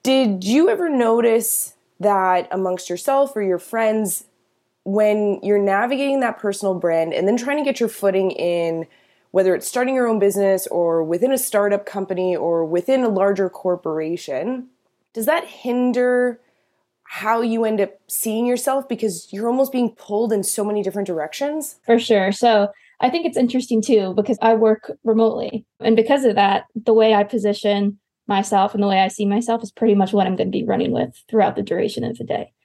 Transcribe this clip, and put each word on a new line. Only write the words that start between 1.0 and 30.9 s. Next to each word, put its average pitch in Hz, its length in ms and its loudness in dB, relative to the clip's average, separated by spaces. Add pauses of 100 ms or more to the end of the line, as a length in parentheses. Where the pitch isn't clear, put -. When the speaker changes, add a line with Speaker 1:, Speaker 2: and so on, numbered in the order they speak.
Speaker 1:
that 185 500 2
amongst 185 400 -4
yourself 269 460 0
or 214 60 -2
your 180 180 0
friends, 220 640 -2 (600)
when 208 600 2
you're 202 180 2
navigating 254 580 0
that 233 180 -2
personal 196 360 -2
brand 165 380 0
and 185 160 0
then 233 80 2
trying 277 220 -2
to 302 40 -2
get 269 160 -2
your 233 100 0
footing 190 440 0
in, 170 540 -4 (440)
whether 185 240 2
it's - 140 -6
starting 254 260 -2
your 247 140 2
own 220 100 0
business 196 500 0
or 165 360 0
within 175 260 0
a 262 80 0
startup 202 480 -2
company 185 480 -4
or 165 300 -2
within 175 400 0
a 226 40 0
larger 196 400 0
corporation, 175 1160 -4 (460)
does 220 140 -4
that 320 180 0
hinder 247 960 0 (640)
how 226 380 -2
you 226 220 0
end 220 160 0
up 190 120 0 (160)
seeing 226 360 -4
yourself? 262 440 0
Because 202 440 -6
you're 202 140 -6
almost 262 240 0
being 247 200 0
pulled 214 420 -4
in 202 100 0
so 208 220 -4
many 208 180 -2
different 196 240 -4
directions. 277 720 -6 (100)
Speaker 2:
For 226 140 4
sure. 202 320 2
So 208 400 2 (280)
I 254 100 2
think 339 160 -2
it's 269 100 -2
interesting 247 440 0
too, 202 340 2
because 208 280 0
I 226 120 4
work 220 360 2 (140)
remotely. 226 600 0 (160)
And 226 160 4
because 254 280 2
of 214 100 4
that, 196 300 2 (100)
the 226 200 0
way 220 200 6
I 208 100 2
position 202 760 -2 (280)
myself 202 480 0
and 202 80 0
the 202 60 2
way 190 120 2
I 190 80 2
see 202 160 -6
myself 226 380 0
is 214 80 -12
pretty 220 240 2
much 190 180 2
what 196 140 2
I'm 185 100 -2
gonna - 140 -2
be - 140 -4
running 180 280 -2